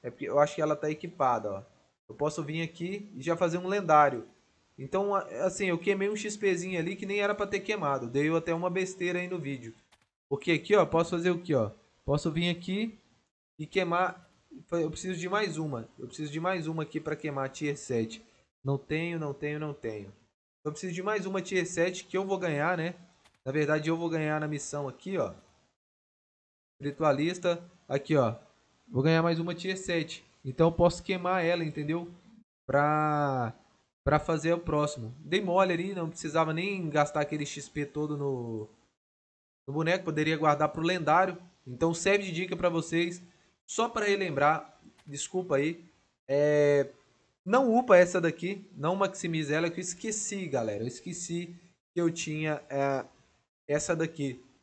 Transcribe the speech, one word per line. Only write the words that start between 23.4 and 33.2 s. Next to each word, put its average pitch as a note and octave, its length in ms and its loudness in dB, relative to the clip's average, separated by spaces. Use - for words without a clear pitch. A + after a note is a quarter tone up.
Na C3 80 -6
verdade, D3+ 380 2
eu E3 80 2
vou E3+ 120 -2
ganhar D#3 300 0
na D3+ 80 -4
missão D3 400 -6
aqui, F#3 300 -8
ó. G2 160 0
Espiritualista. D#3 880 0
Aqui, C#3+ 280 0
ó. A#2+ 200 4
Vou C3 160 0
ganhar E3 180 6
mais E3 180 2
uma E3+ 140 -2
tier F#3 240 -4
sete. E3+ 460 -4
Então D#3+ 240 4
eu E3+ 40 4
posso E3+ 320 4
queimar F3+ 400 0
ela, E3+ 200 2
entendeu? D#3 460 -4
Pra, D3 880 2